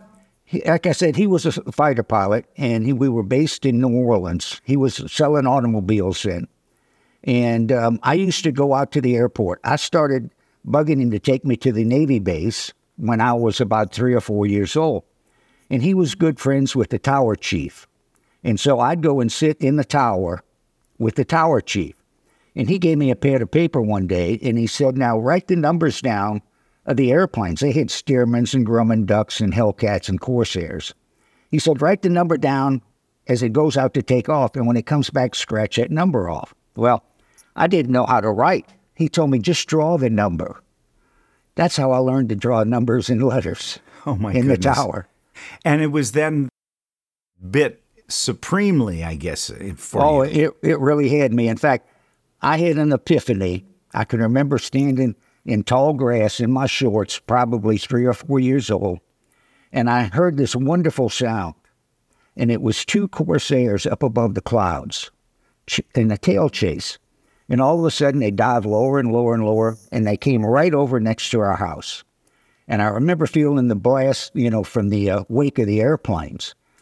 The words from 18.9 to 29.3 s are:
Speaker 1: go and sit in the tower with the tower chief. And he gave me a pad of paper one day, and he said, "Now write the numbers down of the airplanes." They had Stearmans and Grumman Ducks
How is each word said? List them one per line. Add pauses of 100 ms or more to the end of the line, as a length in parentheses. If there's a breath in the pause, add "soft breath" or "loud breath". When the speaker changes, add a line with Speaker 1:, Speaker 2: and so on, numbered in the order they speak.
Speaker 1:
go
and
sit
in
the
tower (540)
with
the
tower
chief. (640)
And
he
gave
me
a
pad
of
paper
one
day,
and
he
said,
"Now
write
the
numbers
down (460)
of
the
airplanes."
They
had
Stearmans
and
Grumman
Ducks